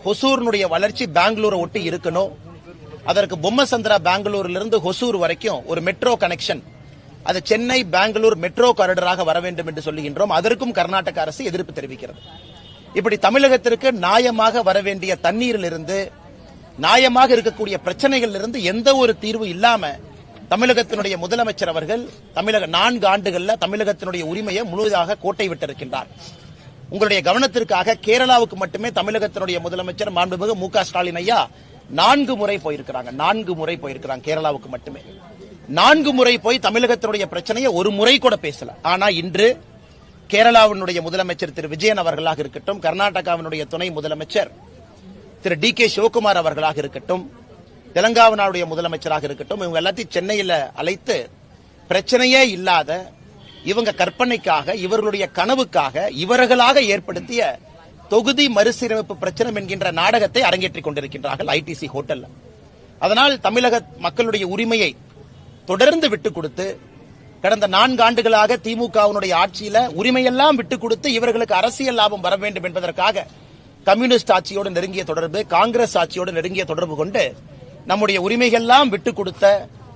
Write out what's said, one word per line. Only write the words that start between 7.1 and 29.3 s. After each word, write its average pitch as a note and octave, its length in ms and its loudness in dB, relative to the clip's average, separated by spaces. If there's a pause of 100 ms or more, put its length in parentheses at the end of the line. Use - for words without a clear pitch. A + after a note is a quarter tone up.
அது F#3 220 -2
சென்னை A#3+ 400 0
பெங்களூர் G3+ 520 2
மெட்ரோ G3+ 400 2
காரிடராக F3+ 480 0
வர E3 160 2
வேண்டும் E3+ 260 -6
என்று D#3 260 -8
சொல்லுகின்றோம். D#3 460 -2
அதற்கும் A#3 340 0
கர்நாடக F3+ 480 -2
அரசு D#3 240 -6
எதிர்ப்பு F3 280 -6
தெரிவிக்கிறது. C3 480 -14 (720)
இப்படி B3 220 0
தமிழகத்திற்கு B3+ 760 4
நியாயமாக A3+ 680 2
வர F#3+ 180 2
வேண்டிய F#3+ 420 -4
தண்ணீரிலிருந்து, F#3+ 880 -2 (720)
நியாயமாக B3+ 520 6
இருக்கக்கூடிய A3 500 0
பிரச்சனைகளிலிருந்து A3+ 800 -2
எந்த A3+ 340 2
ஒரு A#3+ 220 2
தீர்வு A3 300 -4
இல்லாம F#3+ 420 0 (600)
தமிழகத்தினுடைய G#3 720 0
முதலமைச்சர் G#3 460 -2
அவர்கள் E3 400 -4 (260)
தமிழக G3+ 320 0
நான்கு G3 500 2
ஆண்டுகள்ல F#3+ 440 -2
தமிழகத்தினுடைய F#3 600 -4
உரிமையை F#3+ 420 -6
முழுவதாக G3 540 -2
கோட்டை G3 300 -4
விட்டிருக்கின்றார். C3+ 580 -8 (840)
உங்களுடைய G3+ 320 2
கவனத்திற்காக G#3+ 840 2
கேரளாவுக்கு A#3+ 500 4
மட்டுமே F#3+ 340 -6
தமிழகத்தினுடைய G3 760 -4